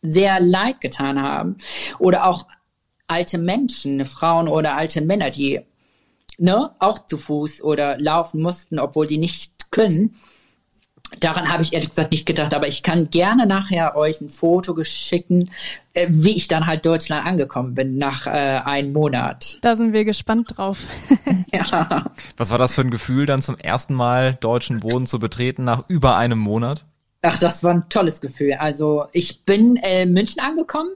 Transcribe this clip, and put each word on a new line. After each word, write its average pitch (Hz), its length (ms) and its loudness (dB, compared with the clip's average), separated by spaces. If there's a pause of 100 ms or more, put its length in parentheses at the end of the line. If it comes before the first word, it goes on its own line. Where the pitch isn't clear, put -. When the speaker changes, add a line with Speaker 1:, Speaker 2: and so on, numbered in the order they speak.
Speaker 1:
sehr 185 380 4
leid 185 420 2
getan 139 400 -2
haben. 143 340 -4 (420)
Oder 180 280 4
auch 180 200 0 (600)
alte 175 320 -4
Menschen, 170 680 -2
Frauen 165 420 0
oder 151 300 0
alte 160 240 -2
Männer, 165 300 0
die, 139 300 -2 (800)
ne, 202 320 2 (100)
auch 208 260 0
zu 160 100 -6
Fuß 151 460 -6
oder 143 360 0
laufen 156 440 0
mussten, 170 360 -4
obwohl 151 280 0
die 156 120 -2
nicht - 520 -6
können. 208 460 2 (1040)
Daran 165 340 -2
habe 165 120 0
ich - 80 -4
ehrlich 156 180 -4
gesagt 156 220 -2
nicht 156 120 -2
gedacht, 151 300 0
aber 147 140 0
ich - 160 -8
kann 170 260 2
gerne 208 340 4
nachher 190 520 0
euch 151 240 0
ein 147 80 -14
Foto 175 460 0
geschicken, 175 760 0 (420)
äh, 175 160 0
wie 170 280 4
ich 175 100 -2
dann 160 220 0
halt 160 180 -2
Deutschland 160 400 0
angekommen 135 480 -2
bin 135 240 -2
nach, 139 300 -4
äh, - 20 -4
einem 139 640 -2
Monat. 143 680 -2
Speaker 2:
Da 233 120 4
sind 226 180 0
wir 220 120 2
gespannt 220 520 -2
drauf. 196 360 -6
<laughs> - 40 -14 (560)
Speaker 1:
Ja. 165 520 0 (320)
Speaker 3:
Was 107 140 -2
war 120 80 2
das 123 180 2
für 135 60 2
ein 127 80 2
Gefühl, 131 360 0
dann 135 160 0
zum - 160 -4
ersten 85 340 -2
Mal 127 480 2
deutschen 117 400 0
Boden 120 260 -2
zu 123 120 -4
betreten 123 460 -2
nach 123 240 0
über 135 280 4
einem 117 220 2
Monat? 113 460 -2 (380)
Speaker 1:
Ach, 165 180 2
das 170 240 0
war 175 100 4
ein 170 140 0
tolles 175 320 0
Gefühl. 139 340 -2
Also 147 580 -2
ich - 320 -4
bin, 226 320 6
äh, 185 260 2
in 180 100 4
München 202 280 0
angekommen, 320 560 -4